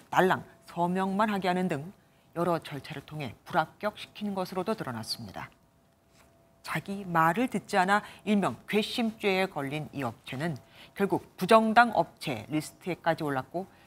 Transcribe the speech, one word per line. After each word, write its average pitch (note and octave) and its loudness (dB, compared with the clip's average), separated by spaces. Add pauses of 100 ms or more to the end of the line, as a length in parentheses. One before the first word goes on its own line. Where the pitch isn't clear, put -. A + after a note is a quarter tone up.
(100)
날랑 D#3+ 4 (220)
서명만 F#3+ 0
하게 G3 0
하는 F#3 2
등 D#3+ -6 (440)
여러 E3+ 2
절차를 D3 -12
통해 D3 -8 (100)
불합격시킨 G3+ -4
것으로도 F#3 -4
드러났습니다. A#2 -8 (1120)
자기 G3 -6
말을 E3+ 2
듣지 - -2
않아 G3 4 (220)
일명 F#3 2 (120)
괘씸죄에 G#3 0
걸린 D3 -4
이 C#3 -6
업체는 C3 -6 (380)
결국 F#3+ -2
부정당 A3 6
업체 B2+ -4
리스트에까지 D#3 -4
올랐고 C#3+ -4 (200)